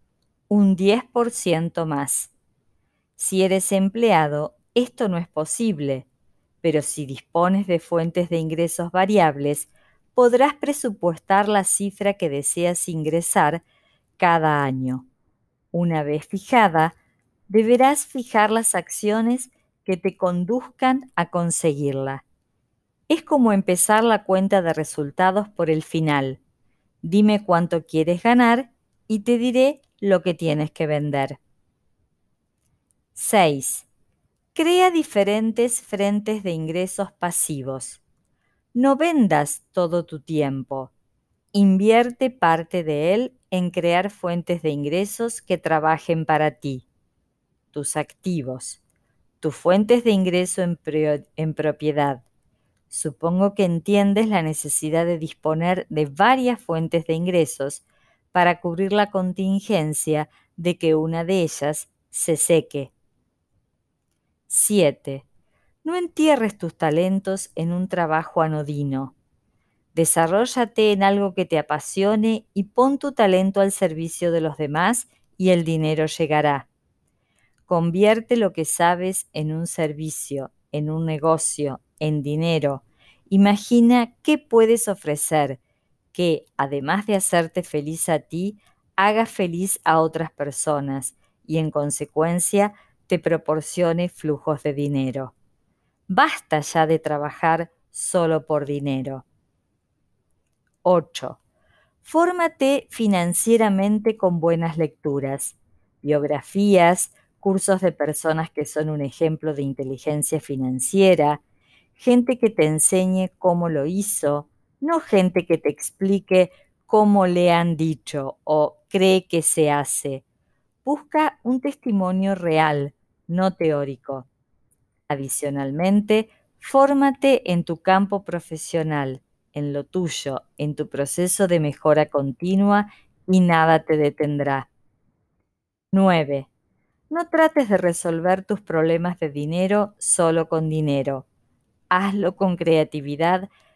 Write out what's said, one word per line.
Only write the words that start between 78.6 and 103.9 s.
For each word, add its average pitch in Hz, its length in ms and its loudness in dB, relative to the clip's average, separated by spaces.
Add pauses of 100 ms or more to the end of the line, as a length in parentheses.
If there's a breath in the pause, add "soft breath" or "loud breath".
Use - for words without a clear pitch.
sabes 180 680 -2
en 156 200 -4
un 165 140 -6
servicio, 151 840 -8 (180)
en 151 200 -4
un 160 140 -4
negocio, 156 760 -2 (180)
en 151 240 -2
dinero. 147 640 -2 (440 soft breath)
Imagina 233 920 4
qué 302 160 2
puedes 226 480 2
ofrecer 151 720 -2 (520)
que, 170 340 -2 (100)
además 143 500 -4
de 214 80 0
hacerte 175 480 0
feliz 151 460 -6
a 160 100 2
ti, 185 400 -8 (380 soft breath)
haga 214 300 2
feliz 180 580 -4
a 160 160 4
otras 160 320 -2
personas 139 840 -6 (300)
y, 156 120 -2
en 156 120 -2
consecuencia, 165 1040 -2 (320 soft breath)
te 175 140 -2
proporcione 165 880 -2
flujos 151 560 -6
de 151 100 -2
dinero. 135 600 -4 (720)
Basta 196 520 2
ya 160 280 0
de 160 100 2
trabajar 156 720 -2 (200)
solo 160 540 -2
por 147 220 -2
dinero. 135 580 -4 (1600)
Ocho. 170 560 -2 (640)
Fórmate 330 880 0
financieramente 208 1300 0